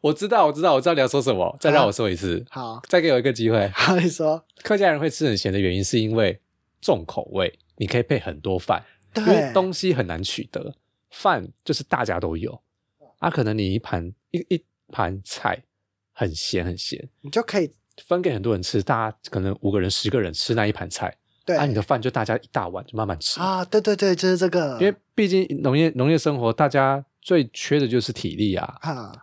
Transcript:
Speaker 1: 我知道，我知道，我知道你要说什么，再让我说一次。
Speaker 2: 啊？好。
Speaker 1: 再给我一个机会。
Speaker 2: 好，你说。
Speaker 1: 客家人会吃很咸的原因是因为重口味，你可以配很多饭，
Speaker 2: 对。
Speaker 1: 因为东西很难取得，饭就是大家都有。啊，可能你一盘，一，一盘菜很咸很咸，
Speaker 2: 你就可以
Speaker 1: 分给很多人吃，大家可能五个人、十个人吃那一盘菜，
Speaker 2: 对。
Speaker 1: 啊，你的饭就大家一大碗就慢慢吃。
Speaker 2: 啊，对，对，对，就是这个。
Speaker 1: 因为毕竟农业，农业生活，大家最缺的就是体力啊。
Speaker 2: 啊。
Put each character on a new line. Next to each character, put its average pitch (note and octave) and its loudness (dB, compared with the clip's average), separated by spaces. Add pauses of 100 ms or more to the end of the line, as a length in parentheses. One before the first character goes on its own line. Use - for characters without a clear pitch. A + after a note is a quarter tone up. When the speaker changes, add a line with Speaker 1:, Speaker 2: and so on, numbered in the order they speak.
Speaker 1:
我 D3 2
知 G3 -4
道， G3 4
我 D3+ 2
知 D3 -4
道， F3 6
我 C3+ 4
知 B2 0
道 E3+ 4
你 C#3+ 2
要 C3 4
说 C#3 0
什 B2 0
么， F2 0
再 D3+ 4
让 C#3+ 6
我 G#2+ 4
说 G#2+ 0
一 F#2 0
次。 E2+ -2 (120)
Speaker 2:
啊？ B2+ -10 (160)
好。 - -18
Speaker 1:
再 F3+ 4
给 D#3+ 2
我 B2+ 4
一 B2 0
个 C3 0
机 A2+ 0
会。 G#2 2
Speaker 2:
好， - 2
你 F3 2
说。 D#3 -2 (200)
Speaker 1:
客 G#3 0
家 G3 6
人 D3 0
会 D3+ 0
吃 D#3 -2
很 A2 2
咸 F#2+ 0
的 G2 2
原 F#2 2
因 G2 0
是 A2+ 0
因 A2 0
为 G#2+ 2 (400)
重 G#2 0
口 - -8
味， F#2 -4 (180)
你 G#2 -4
可 B2 0
以 A#2+ 2
配 C#3 -2
很 D2+ -10
多 F#2 -2
饭， - -2 (280)
Speaker 2:
对。 A3 -4
Speaker 1:
因 G3 4
为 D3+ 4
东 F#3+ 2
西 F#3 0
很 B2 0
难 E2 -6
取 - -8
得， - -10 (340)
饭 D#3 -2 (160)
就 D3+ 0
是 - -6
大 B2+ -2
家 F2+ -2
都 E2 -4
有。 - -8 (580)
啊， D#3+ 0
可 D#3+ 0
能 A2 0
你 G2 0
一 A#2 0
盘， F2 -6 (180)
一， - -4 (160)
一 D#3+ -6 (280)
盘 F#2+ -4
菜 - -6 (480)
很 F2 -4
咸 E2+ -4
很 F2 -6
咸， - -10 (140)
Speaker 2:
你 C#3+ -14
就 A3+ 0
可 G#3 -2
以 D3+ -2 (320)
Speaker 1:
分 F3+ 0
给 F3+ 0
很 G#2 -2
多 A2+ 0
人 F2+ -2
吃， G2+ -2
大 A2+ 0
家 - -18 (120)
可 - -4
能 G2 -2
五 G2 0
个 G2+ 2
人、 F#2 0
十 - -2
个 B2 0
人 F2 -4
吃 - -4
那 A2 2
一 G#2+ 0
盘 F2 -8
菜， - -8 (280)
Speaker 2:
对。 F3 0
Speaker 1:
啊， D3 2
你 C#3+ 0
的 G#2 0
饭 A#2+ 0
就 B2 -2
大 A#2 -2
家 A2+ -2
一 - -8
大 G2 -4
碗 F2+ -10
就 - -12
慢 A2 -2
慢 F2+ -2
吃。 - -4
Speaker 2:
啊， F#3 -2
对， G#3+ 2
对， G#3 0
对， G3 4
就 F#3 2
是 F#3 4
这 F3+ 2
个。 D#3+ 0
Speaker 1:
因 F#3+ 6
为 G3+ 0 (200)
毕 G#3 2
竟 F#3+ 2 (160)
农 C#3 4
业， D#3+ 4
农 C3 2
业 D#3+ 4
生 D3 0
活， A#2+ 2
大 D3 2
家 C3+ 2 (160)
最 D#3 2
缺 - -2
的 C#3 2
就 A#2 2
是 A2+ -4
体 - -6
力 G2 0
啊。 - -6
Speaker 2:
啊。 B2+ -10 (100)